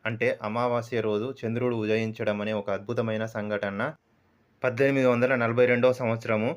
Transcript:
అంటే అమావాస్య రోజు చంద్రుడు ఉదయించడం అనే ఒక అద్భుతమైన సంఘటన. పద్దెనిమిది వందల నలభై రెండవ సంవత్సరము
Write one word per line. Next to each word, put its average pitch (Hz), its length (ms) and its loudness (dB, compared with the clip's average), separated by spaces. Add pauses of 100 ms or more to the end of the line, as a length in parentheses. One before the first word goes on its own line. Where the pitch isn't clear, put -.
అంటే 113 180 0 (200)
అమావాస్య 117 580 -2
రోజు 107 220 -2 (120)
చంద్రుడు 120 440 -2
ఉదయించడం 107 600 -2
అనే 107 180 -4
ఒక - 60 -8 (100)
అద్భుతమైన 110 460 -4 (120)
సంఘటన. 104 500 -4 (800)
పద్దెనిమిది 131 480 2
వందల 127 320 2
నలభై 117 280 4
రెండవ 123 280 4
సంవత్సరము 117 580 0